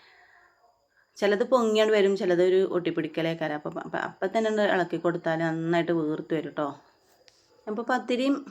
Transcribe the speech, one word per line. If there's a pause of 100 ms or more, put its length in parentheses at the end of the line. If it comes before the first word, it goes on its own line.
(1200)
ചിലത്
പൊങ്ങിയാണ്ട്
വരും,
ചിലത്
ഒരു (120)
ഒട്ടിപ്പിടിക്കലേക്കാരം.
അപ്പൊ,
അപ്പൊ,
അപ്പൊ
തന്നെ
ഒന്ന്
ഇളക്കി
കൊടുത്താൽ
നന്നായിട്ട്
വീർത്ത്
വരും
ട്ടോ. (1000)
അപ്പൊ
പത്തിരിയും (140)